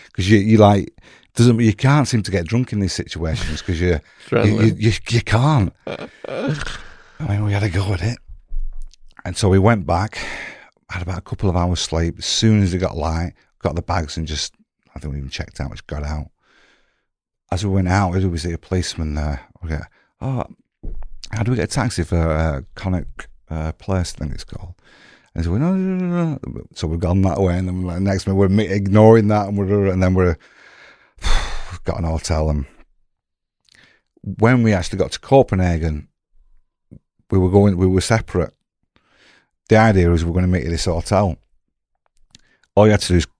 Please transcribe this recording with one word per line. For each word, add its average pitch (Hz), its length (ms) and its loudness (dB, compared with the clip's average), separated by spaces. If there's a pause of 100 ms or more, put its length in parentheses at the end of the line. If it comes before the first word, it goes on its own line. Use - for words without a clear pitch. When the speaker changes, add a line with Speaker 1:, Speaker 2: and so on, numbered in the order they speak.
(140)
Speaker 1:
'cause 90 160 -4
you, 110 100 8
you, 107 180 4
like, 104 360 6 (420)
doesn't, 120 240 4
you 110 140 4
can't 135 340 2
seem 113 160 0
to - 80 -10
get 90 140 -2
drunk 117 260 -2
in 104 80 -2
these 95 140 -2
situations, 80 680 -6
'cause 85 180 -4
you, 90 80 2
you, 82 80 2
you, - 20 -4 (380)
Speaker 2:
Adrenaline. 107 440 2
Speaker 1:
you, 110 100 2 (180)
you 117 120 0
can't. 123 520 2 (140)
Speaker 2:
<laughs> - 920 -8 (400)
Speaker 1:
I 151 100 -8
mean, 101 160 -2
we 104 80 -2
had 101 100 -2
a 107 60 0
go 98 240 -2
at 87 100 -4
it. 120 140 -2 (1080)
And 92 140 -8
so 104 100 0
we 95 120 4
went 101 260 2
back, 87 320 -4 (720)
had 90 140 -8
about 90 160 -8
a - 20 -12
couple - 280 -4
of 85 60 0
hours 87 240 0
sleep. 82 380 -4
As - 80 -12
soon 110 360 2
as 90 120 2
it 92 60 -2
got 90 180 -4
light, 82 360 -4 (260)
got 82 160 -4
the 85 60 -4
bags 87 360 -4
and 80 100 -4
just, 76 260 -8 (400)
I - 60 -14
think 71 140 -10
we 73 60 -8
even 67 100 -10
checked - 320 -10
out, 67 100 -8
just - 160 -18
got 76 160 -8
out. 76 280 -8 (1160)
As 92 160 -4
we 98 60 -2
went 95 160 2
out, 92 260 2
there 95 160 0
was 85 160 -4
a 85 120 -6
policeman 82 560 -4
there. 73 260 -4 (220)
We 85 80 -10
go, 78 100 -4 (420)
"Oh, 123 220 -6 (880)
how 110 120 -4
do 120 80 -2
we 127 60 0
get 87 140 0
a - 20 -12
taxi 117 300 -2
for, 85 140 -2
uh, 80 440 0 (140)
Connacht, - 520 -6 (220)
uh, 80 240 -6
Place, 92 420 -4
I - 40 -14
think - 140 -6
it's - 100 -10
called?" - 300 -14 (600)
And 82 120 -4
so 85 60 -2
we, 98 80 0
"No, 175 140 0
no, 185 220 -2
no, 185 100 -4
no, 175 400 -2
no." - 160 -10 (120)
So - 140 -6
we've 82 120 -4
gone 92 220 2
that 92 180 0
way, 90 180 2
and 92 120 -2
then, 92 140 -4
like, 90 180 -4
next 98 260 -2
minute 98 100 0
we're 98 120 4
mi-, 101 180 2
ignoring 107 600 6
that, 107 180 0
and 101 100 -4
we're, 101 300 0
and 92 160 2
then 92 100 4
we're, 90 220 2 (840)
<sighs> - 640 0
got 85 140 -4
an 87 60 -4
hotel. 78 440 -2
And 73 160 -2 (1700)
when 120 240 4
we 110 100 4
actually 92 260 -2
got - 140 -2
to - 60 -10
Copenhagen, 87 880 0 (1200)
we 98 80 4
were 92 100 4
going, 98 280 4
we 92 100 2
were 92 140 2
separate. - 520 -2 (1160)
The 110 80 6
idea 101 320 6
was 82 140 2
we 85 60 -2
were 82 60 -2
gonna 90 120 2
meet 90 180 0
at 80 40 -6
this 82 160 -4
hotel. 90 500 0 (1400)
All 101 100 8
you 107 60 6
had 104 100 4
to - 60 -8
do 90 100 2
is 80 80 2 (140)